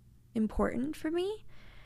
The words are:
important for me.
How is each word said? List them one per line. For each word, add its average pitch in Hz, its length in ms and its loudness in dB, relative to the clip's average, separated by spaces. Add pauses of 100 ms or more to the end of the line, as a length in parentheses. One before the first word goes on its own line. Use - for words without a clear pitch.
(340)
important 220 600 2
for 320 140 -2
me. 381 340 0 (420)